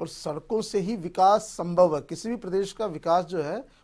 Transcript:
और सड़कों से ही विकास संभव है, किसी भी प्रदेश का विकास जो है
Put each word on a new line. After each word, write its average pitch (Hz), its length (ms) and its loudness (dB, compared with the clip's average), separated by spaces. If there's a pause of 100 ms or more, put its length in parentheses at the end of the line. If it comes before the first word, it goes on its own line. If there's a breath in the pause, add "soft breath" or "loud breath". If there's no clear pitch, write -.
और 143 80 -8
सड़कों 170 540 -6
से 214 160 -2
ही 196 180 -4
विकास 190 460 4
संभव 175 540 2
है, 139 60 -4
किसी 165 260 -10
भी 240 80 -4
प्रदेश 190 360 -4
का 220 140 -6
विकास 170 380 0
जो 165 180 -4
है 185 220 -6 (200 soft breath)